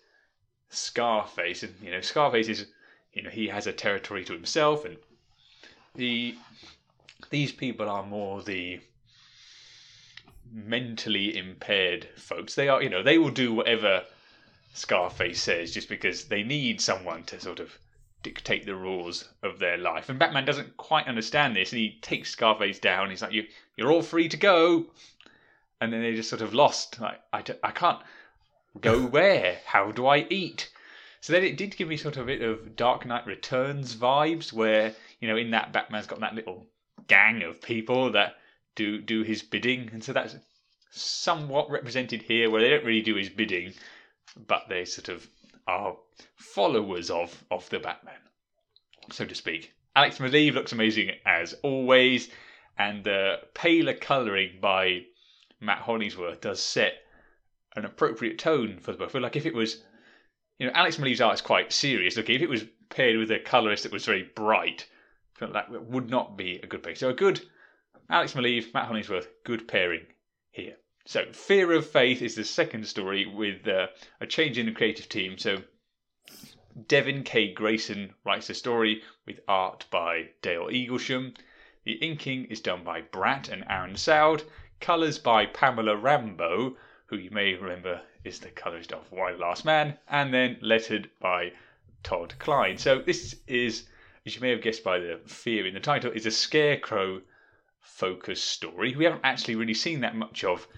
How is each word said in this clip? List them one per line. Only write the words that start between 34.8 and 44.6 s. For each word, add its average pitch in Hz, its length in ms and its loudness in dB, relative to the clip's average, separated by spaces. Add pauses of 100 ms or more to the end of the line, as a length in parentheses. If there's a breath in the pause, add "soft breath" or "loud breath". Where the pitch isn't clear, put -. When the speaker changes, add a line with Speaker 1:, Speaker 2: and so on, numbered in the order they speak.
Speaker 1:
you 117 80 -4
know, 110 100 2
in 117 140 -2
that 113 220 0
Batman's 104 340 -2
got - 120 -10
that 107 160 -4
little 92 320 -12 (400)
gang 104 360 6
of 82 180 -10
people 120 500 0
that 101 240 2 (400 soft breath)
do, 104 260 -2
do 110 220 -2
his 107 180 -4
bidding. 117 520 -2
And 110 100 -12
so 135 100 -8
that's 127 220 -2 (560)
somewhat 147 760 -2
represented 120 540 -4
here, 117 260 4
where 110 120 4
they 120 80 8
don't 147 160 4
really 113 160 2
do 110 140 0
his 98 140 -4
bidding, 92 440 -4 (720 loud breath)
but - 220 0